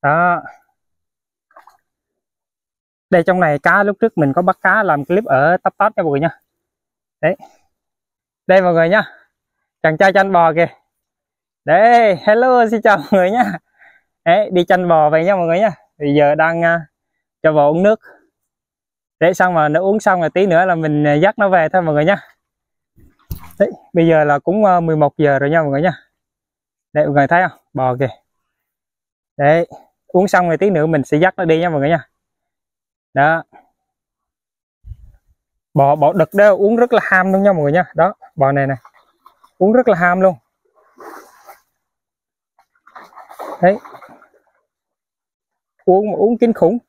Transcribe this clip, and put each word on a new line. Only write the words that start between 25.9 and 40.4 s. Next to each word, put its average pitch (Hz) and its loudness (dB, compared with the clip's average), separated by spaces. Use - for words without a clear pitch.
Đây 151 0
mọi 151 -4
người 139 2
thấy 175 0
không? - -18
Bò 127 -2
kìa. 131 -4
Đấy, 156 0
uống 185 0
xong 180 0
rồi 160 -2
tí 196 0
nữa 156 0
mình 156 -2
sẽ 147 -4
dắt 185 0
nó 185 -4
đi 160 2
nha 175 -2
mọi 151 -4
người 139 -2
nha. 165 -4
Đó. 156 0
Bò, 143 2
bò 156 0
đực 170 -2
đó 202 4
uống 202 2
rất 240 0
là 214 2
ham 190 0
luôn 190 0
nha 202 2
mọi 165 -2
người 143 0
nha. 175 -2
Đó, 170 0
bò 139 0
này 139 -2
nè. 135 -6
Uống 202 0
rất 247 2
là 202 0
ham 180 0
luôn. 185 2